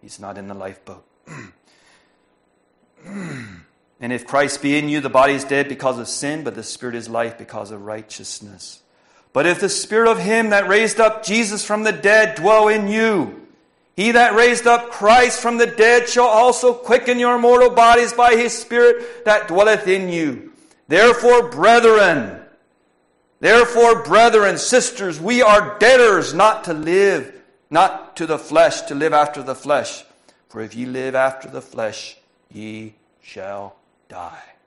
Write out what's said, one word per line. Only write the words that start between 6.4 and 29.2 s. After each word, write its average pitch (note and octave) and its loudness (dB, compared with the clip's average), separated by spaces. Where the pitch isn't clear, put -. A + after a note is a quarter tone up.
but A#2+ -10
the A2 -14
Spirit B2 -14
is A2+ -14
life A#2 -8
because G#2+ -16
of G#2 -18
righteousness. G#2+ -18
But C#3+ 0
if F3 -2
the G3 -2
Spirit A3+ 0
of G#3+ -2
him A3 -2
that G3+ 0
raised G#3+ 0
up A3 0
Jesus G#3 -4
from G#3+ -6
the A3 -2
dead G#3+ 0
dwell G#3+ 2
in G#3+ -2
you, G#3 -4
he G#3+ -2
that A#3 2
raised A#3+ 2
up A#3+ 2
Christ A#3+ 2
from A#3 -4
the A#3 2
dead A#3+ 2
shall B3 2
also A#3+ 2
quicken B3 -2
your A#3+ 0
mortal B3 4
bodies A#3 4
by A#3+ 4
his A#3 -2
Spirit A#3+ 0
that G#3+ 0
dwelleth G3+ 2
in F#3 -2
you. D3+ -6
Therefore, A#3 4
brethren, G3+ 2
therefore, A#3 4
brethren, G3+ 2
sisters, F#3+ -2
we A#3 -2
are G#3 2
debtors G#3 4
not G#3+ 0
to F3 -6
live, E3 -2
not F#3 -2
to E3 -8
the D#3 -4
flesh, D#3 0
to D3+ -10
live D3+ -2
after D3 -2